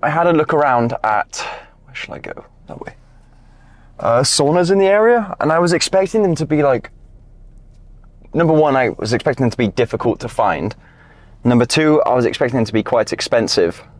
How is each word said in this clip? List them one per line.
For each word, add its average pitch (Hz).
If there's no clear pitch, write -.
I 147
had 165
a 170
look 151
around 123
at, 107
where -
shall -
I -
go? -
That -
way. -
Uh, 120
saunas 160
in 196
the 196
area, 214
and 151
I 165
was 175
expecting 190
them 180
to 156
be 151
like, 131
number 160
one, 151
I 127
was 107
expecting 131
them 113
to -
be 113
difficult 117
to 123
find. 95
Number 123
two, 151
I 117
was 123
expecting 123
them 113
to -
be 110
quite 113
expensive. 90